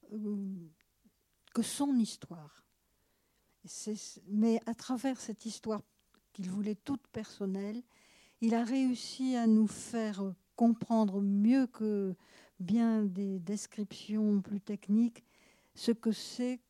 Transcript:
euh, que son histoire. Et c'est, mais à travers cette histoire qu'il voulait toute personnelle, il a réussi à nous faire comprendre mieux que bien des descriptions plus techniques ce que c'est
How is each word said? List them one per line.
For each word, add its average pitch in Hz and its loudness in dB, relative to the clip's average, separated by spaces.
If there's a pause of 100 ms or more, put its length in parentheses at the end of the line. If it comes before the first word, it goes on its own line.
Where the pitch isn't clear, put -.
(120)
euh, 208 -4 (1160)
que 233 0
son 285 0
histoire. - -4 (1000)
Et 196 -20
c'est, - -8 (320)
mais 220 4
à 233 -4
travers 262 -4
cette - -10
histoire 214 -6 (500)
qu'il 185 -6
voulait 202 -2
toute - -6
personnelle, 202 -6 (600)
il 226 4
a 233 4
réussi 262 0
à 233 2
nous 220 6
faire 202 -6 (220)
comprendre 220 4
mieux 208 4
que 202 -2 (420)
bien 220 2
des 196 -2
descriptions 208 -2
plus 202 -6
techniques 214 0 (500)
ce - 0
que 226 0
c'est 247 -4